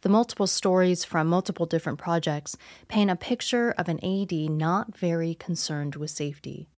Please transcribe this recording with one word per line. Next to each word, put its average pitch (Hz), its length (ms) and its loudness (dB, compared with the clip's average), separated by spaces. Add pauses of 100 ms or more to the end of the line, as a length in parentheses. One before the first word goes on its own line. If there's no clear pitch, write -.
The - 60 0
multiple 208 400 2
stories 185 560 4
from 160 240 0
multiple 175 380 0
different 160 340 -2
projects 156 560 -2 (320)
paint 208 240 4
a 180 60 0
picture 240 540 0
of - 180 -2
an 160 120 0
A 190 220 0
D 160 240 -2
not 165 500 0
very 165 380 0
concerned 147 640 -4
with 151 120 -8
safety. 143 680 -8